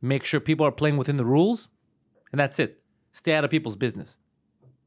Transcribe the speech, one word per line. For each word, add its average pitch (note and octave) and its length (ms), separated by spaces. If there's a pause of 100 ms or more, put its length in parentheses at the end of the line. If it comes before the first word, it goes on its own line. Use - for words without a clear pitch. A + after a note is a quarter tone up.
make C3 220
sure D#3 160
people D#3 260
are C3+ 60
playing D3+ 260
within C#3+ 180
the B2+ 80
rules, E3+ 440 (640)
and C3+ 80
that's C#3 180
it. - 240 (280)
Stay - 240
out D3+ 100
of C3+ 60
people's B2 260
business. G#2+ 420 (680)